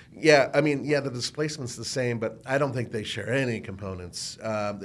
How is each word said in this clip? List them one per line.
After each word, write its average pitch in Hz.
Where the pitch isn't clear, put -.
yeah, 139
I 143
mean, 143
yeah, 143
the 131
displacement's 127
the 117
same, 120
but 110
I 135
don't 139
think 123
they 107
share 104
any 123
components. 92
Uh, 104